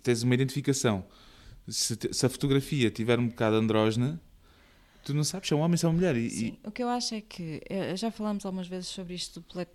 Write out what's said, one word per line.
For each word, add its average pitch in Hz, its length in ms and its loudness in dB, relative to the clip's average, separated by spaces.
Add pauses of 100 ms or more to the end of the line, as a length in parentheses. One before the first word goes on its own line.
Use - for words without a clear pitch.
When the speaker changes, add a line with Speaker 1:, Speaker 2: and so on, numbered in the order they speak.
Speaker 1:
tens 120 220 2
uma 123 100 4
identificação, 127 720 0 (640)
se - 280 -4
te-, - 180 -6
se - 120 2
a 123 40 4
fotografia 135 600 2
tiver 117 300 2
um 120 80 2
bocado 110 300 2
andrógena, 110 640 4 (840)
tu 139 100 -4
não 147 120 2
sabes 185 240 -6
se - 40 2
é 147 40 4
um - 20 2
homem 170 140 2
ou 165 40 4
se 165 80 0
é 165 40 4
uma 165 60 2
mulher. 170 200 2
E, 117 140 0
Speaker 2:
Sim, - 340 -4
Speaker 1:
e - 40 -12
Speaker 2:
o 214 40 -8
que 247 100 -6
eu 240 60 -2
acho 240 280 -4
é 208 60 -8
que, 165 480 -10
eh, 180 280 -2
já 226 120 -2
falámos 214 360 -4
algumas 185 240 -6
vezes 185 180 -8
sobre 180 260 -10
isto 175 280 -10
do 175 40 -18
poli-, 175 300 -8